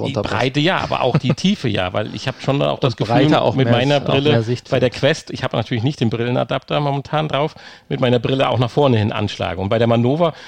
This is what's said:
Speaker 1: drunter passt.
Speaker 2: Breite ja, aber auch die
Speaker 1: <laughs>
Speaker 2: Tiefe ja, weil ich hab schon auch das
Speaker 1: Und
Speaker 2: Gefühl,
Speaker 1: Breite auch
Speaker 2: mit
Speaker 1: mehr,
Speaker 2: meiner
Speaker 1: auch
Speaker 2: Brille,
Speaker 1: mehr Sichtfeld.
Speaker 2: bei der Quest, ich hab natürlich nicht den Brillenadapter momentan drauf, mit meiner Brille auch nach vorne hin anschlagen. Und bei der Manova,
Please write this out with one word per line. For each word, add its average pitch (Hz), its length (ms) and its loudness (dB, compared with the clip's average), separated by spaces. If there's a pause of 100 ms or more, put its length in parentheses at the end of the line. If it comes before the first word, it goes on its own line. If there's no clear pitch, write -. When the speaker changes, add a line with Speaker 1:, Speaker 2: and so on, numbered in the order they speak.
Speaker 1:
drunter 110 180 -4
passt. 101 140 -4
Speaker 2:
Breite 131 260 0
ja, 170 160 0
aber 135 240 -4
auch 127 160 0
die 127 140 0
Speaker 1:
<laughs> 127 40 2
Speaker 2:
Tiefe 185 340 0
ja, 95 260 -2
weil 107 200 -4
ich 110 140 -6
hab - 140 -8
schon 143 180 0
auch 143 200 0
das 123 120 0
Speaker 1:
Und - 60 -10
Speaker 2:
Gefühl, 110 160 0
Speaker 1:
Breite 143 260 4
auch - 140 2
Speaker 2:
mit 131 100 2
Speaker 1:
mehr, 120 100 2
Speaker 2:
meiner 135 280 2
Speaker 1:
auch - 20 -10
Speaker 2:
Brille, 143 280 2
Speaker 1:
mehr 117 100 2
Sichtfeld. 120 280 -4
Speaker 2:
bei 131 100 2
der 127 100 2
Quest, - 400 -2
ich - 120 -8
hab 131 120 -4
natürlich 117 300 -2
nicht 147 160 -2
den 113 100 2
Brillenadapter 123 720 -2
momentan 147 480 -2
drauf, 143 260 -2 (340)
mit 135 120 -4
meiner 123 180 4
Brille 135 320 0
auch 117 80 0
nach 123 120 0
vorne 135 280 4
hin 107 120 2
anschlagen. 95 520 -4
Und 95 80 -4
bei 113 80 2
der 117 80 4
Manova, 123 480 2 (140)